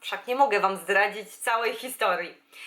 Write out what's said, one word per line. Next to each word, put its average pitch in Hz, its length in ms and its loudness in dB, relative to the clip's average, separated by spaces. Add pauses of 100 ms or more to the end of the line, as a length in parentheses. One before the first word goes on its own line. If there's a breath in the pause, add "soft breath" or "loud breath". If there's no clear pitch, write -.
Wszak - 260 -8
nie 247 100 -2
mogę 208 240 4
wam 190 160 2
zdradzić 196 600 0
całej 233 380 0
historii. 180 680 -2 (240 loud breath)